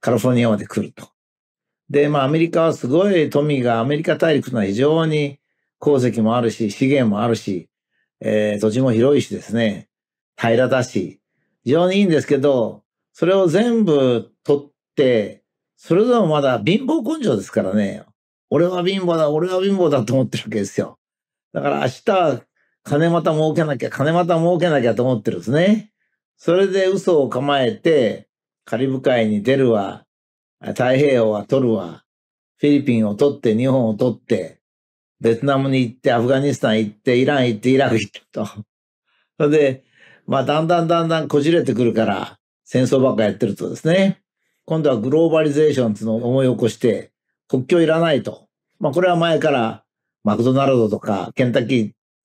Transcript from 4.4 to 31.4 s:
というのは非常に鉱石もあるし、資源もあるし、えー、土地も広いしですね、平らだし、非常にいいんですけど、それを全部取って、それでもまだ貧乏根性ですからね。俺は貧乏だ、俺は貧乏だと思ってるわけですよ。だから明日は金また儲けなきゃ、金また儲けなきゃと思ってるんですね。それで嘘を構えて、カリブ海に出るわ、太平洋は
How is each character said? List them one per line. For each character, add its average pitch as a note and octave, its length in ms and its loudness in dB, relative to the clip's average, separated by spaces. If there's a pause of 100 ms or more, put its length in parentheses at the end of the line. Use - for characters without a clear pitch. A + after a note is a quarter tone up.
と B2+ 60 -14
い - 20 -12
う - 20 -4
の A#2 60 -2
は G2+ 60 0
非 G2+ 80 -4
常 D3+ 320 0
に D3+ 340 -4 (380)
鉱 D3 180 0
石 A#2+ 240 -2
も A2 160 2
あ B2 40 0
る A#2 120 0
し、 A2 180 -6
資 C3 160 -4
源 C3 240 2
も G#2 120 -2
あ A#2 40 0
る A#2 80 0
し、 F#2+ 320 -8 (560)
え G#2+ 360 -2
ー、 - 20 -10
土 A2 100 0
地 A2+ 120 -2
も C3 100 2
広 B2+ 260 2
い A2+ 40 0
し - 80 -14
で G#2 100 -8
す - 160 -8
ね、 A2 320 -4 (480)
平 A#2 200 0
ら B2 120 2
だ B2+ 160 0
し、 - 380 -8 (420)
非 A#2 60 -2
常 E3+ 180 2
に F#3 80 0
い G3+ 60 4
い - 20 4
ん F#3+ 60 2
で D3+ 100 2
す - 60 -6
け C#3+ 100 0
ど、 C3 460 0 (320)
そ - 100 -4
れ F3+ 100 4
を F#3+ 120 4
全 A3 400 2
部 C3 440 2 (140)
取 C#3 180 0
っ - 80 -20 (240)
て、 A#2+ 480 0 (360)
そ - 160 -2
れ G3+ 100 4
で B3 80 2
も A3+ 140 2
ま D3+ 160 0
だ B2+ 200 2
貧 G3+ 220 0
乏 D#4 180 -2
根 D4 220 -6
性 D#3 100 0
で G2 80 -2
す - 80 -18
か G#2+ 120 -2
ら F#2+ 120 -4
ね。 G2+ 300 -4 (460)
俺 D#3 160 2
は F3+ 180 -4
貧 F#3+ 200 -2
乏 E3+ 120 0
だ、 D#3 140 0
俺 D#3 180 -2
は F#3 140 -2
貧 G3 160 0
乏 F3 100 2
だ C3+ 160 0
と A2 80 -6
思 C3 120 2
っ - 20 -4
て - 100 -8
る - 80 -10
わ - 60 -14
け - 80 -4
で G2+ 80 -2
す - 120 -10
よ。 - 200 -6 (560)
だ - 80 -6
か C#3+ 80 -2
ら C#3+ 100 -2
明 C#3+ 60 -2
日 - 240 -4
は F3 320 0 (400)
金 D#3+ 260 0
ま E3+ 140 0
た D#3+ 100 0
儲 D#3 220 0
け E3 100 0
な C#3+ 140 -4
き B2 80 -6
ゃ、 - 20 -6
金 C#3+ 240 -2
ま F3 140 0
た E3+ 100 0
儲 E3+ 220 2
け F3 100 0
な D3 140 2
き A#2 60 2
ゃ A2+ 60 0
と B2 80 -2
思 B2+ 160 0
っ G#2+ 40 -12
て - 80 -4
る F#2+ 80 -4
ん - 20 -12
で E2+ 60 -14
す G#2+ 40 -4
ね。 F#3+ 400 0 (460)
そ - 160 -2
れ F#3+ 140 2
で F#3+ 220 0
嘘 F#3 340 2
を A#2+ 80 -4
構 C#3 280 -2
え B2 140 0
て、 D3 560 0 (380)
カ - 100 -6
リ B2+ 100 -2
ブ C3 140 -4
海 B2 280 2
に G#2+ 140 -2
出 B2+ 140 0
る C3 160 2
わ、 G2+ 320 -4 (560)
太 B2 360 -2
平 C#3+ 180 2
洋 A2+ 160 2
は G#2 140 -4